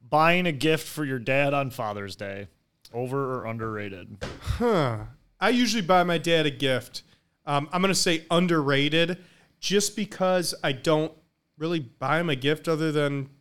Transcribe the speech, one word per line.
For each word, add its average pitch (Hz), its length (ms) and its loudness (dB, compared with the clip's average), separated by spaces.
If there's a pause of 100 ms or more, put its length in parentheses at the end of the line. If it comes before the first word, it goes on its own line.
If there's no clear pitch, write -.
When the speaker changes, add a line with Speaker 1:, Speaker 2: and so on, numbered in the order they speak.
Speaker 1:
Buying 170 380 4
a 170 60 0
gift 151 340 0
for 151 180 -6
your 135 140 -4
dad 139 340 2
on 139 180 -2
Father's 104 440 -8
Day. 101 320 -10 (480)
Over 131 460 -4
or - 60 -10
underrated? 104 720 -8 (240)
Speaker 2:
Huh. 160 580 0 (420)
I 190 80 2
usually 233 340 2
buy 180 220 4
my 175 120 0
dad 165 300 2
a 151 40 2
gift. 131 520 -2 (420)
Um, 147 280 -2
I'm 180 100 0
gonna 190 100 2
say 165 380 0
underrated 165 880 2 (400)
just - 380 0
because 185 680 0
I 151 80 0
don't 156 400 0 (480)
really 165 220 -2
buy 135 400 -2
him 175 100 -2
a 135 60 0
gift 147 320 -2
other 160 240 0
than 143 380 -2 (100)